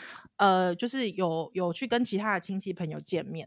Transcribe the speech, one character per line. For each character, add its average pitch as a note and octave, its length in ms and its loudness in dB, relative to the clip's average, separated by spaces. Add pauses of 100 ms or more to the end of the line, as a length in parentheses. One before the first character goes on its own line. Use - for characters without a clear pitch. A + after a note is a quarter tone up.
(380)
呃， F#3 360 6
就 A#3 140 -2
是 A#3+ 240 -2
有， E3 420 0
有 F3 200 0
去 C4+ 120 -4
跟 A#3+ 200 2
其 F#3+ 120 -2
他 G#3 180 0
的 F#3 40 -2
亲 F#3+ 180 -6
戚 G3 140 -6
朋 F3 160 -4
友 D3+ 140 -8
见 D#3+ 240 -2
面， D#3 220 -8